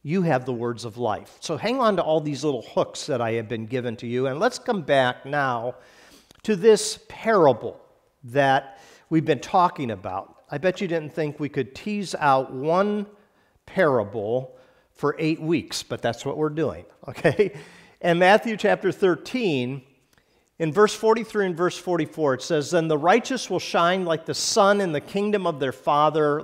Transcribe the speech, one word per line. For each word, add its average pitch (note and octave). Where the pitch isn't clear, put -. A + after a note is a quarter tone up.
You F3
have C3
the B2+
words A#2+
of A2
life." G#2+
So D#3+
hang B3
on G#3+
to E3+
all D#3
these C#3+
little C3+
hooks -
that B2+
I A2+
have A2+
been A2+
given A#2+
to B2
you, B2
and C3+
let's A#3+
come G#3
back C3
now B2+
to G#3+
this G#3
parable D3
that C3+
we've D#3+
been D3
talking F3
about. G2
I C#3+
bet F#3
you G3
didn't D#3
think D3+
we D3
could -
tease G#3
out C3+
one F#3+
parable A#2+
for -
eight D#3+
weeks, D#3+
but -
that's A#2
what C#3
we're D3+
doing, B2
<laughs> -
okay? E3+
In E3+
Matthew G#3
chapter F#3
thirteen, D3+
in D#3
verse G#3
forty-three A3
and F3+
verse E3+
forty-four, D#3
it B2+
says, D3+
"Then E3
the D#3
righteous A3+
will F3+
shine F3+
like D#3+
the D3+
sun G3+
in F3+
the D3
kingdom G3+
of D#3+
their C3+
Father. D3+